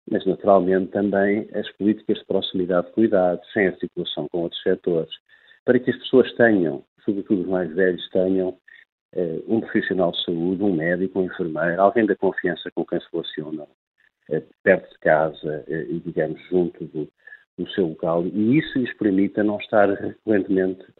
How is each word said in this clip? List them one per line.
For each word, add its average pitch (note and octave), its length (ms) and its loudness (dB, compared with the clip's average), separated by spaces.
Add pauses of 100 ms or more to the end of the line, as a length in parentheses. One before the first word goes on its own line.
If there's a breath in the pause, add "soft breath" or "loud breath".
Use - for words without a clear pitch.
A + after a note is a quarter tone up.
mas G2+ 160 -2
naturalmente F#2+ 640 2
também G2+ 640 0
as G#2 180 -6
políticas G#2 480 -2
de - 60 -18
proximidade F#2 640 -2
de - 60 -20
cuidados, F#2 580 2
sem G2+ 160 2
articulação E2 640 -6
com F2 140 -4
outros - 180 -8
setores, F2+ 520 -2 (520 soft breath)
para B2 140 4
que B2 120 0
as - 60 -8
pessoas - 360 2
tenham, F#2 500 2 (220)
sobretudo G2 380 -2
os F2 40 -4
mais F2+ 260 -2
velhos, F2+ 360 0
tenham, F#2 480 0 (560 soft breath)
eh, E2 340 -4
um G#2+ 140 0
profissional F#2 500 0
de - 120 -6
saúde, F2 400 -2
um G2+ 100 2
médico, F2+ 480 0
um F#2 40 0
enfermeiro, E2+ 560 -2
alguém G#2+ 240 4
da G2 100 2
confiança F2+ 560 -2
com E2 140 -4
quem E2+ 140 -4
se - 120 -10
relacionam, D#2 560 -8 (640)
eh, D#2 140 -2 (200)
perto F#2 280 2
de - 80 -20
casa, D#2 680 0
eh, D#2 220 -6
e, E2 100 -6
digamos, D#2 500 -4
junto F2 360 0
do, D2+ 220 -10 (500 soft breath)
do F2 140 -8
seu F#2 160 0
local, E2+ 380 -2
e G#2+ 320 2
isso D#3 200 -2
lhes B2 200 -4
permita G2 440 2
não G#2 160 0
estar G#2 320 2
recorrentemente, G2 960 -2 (160)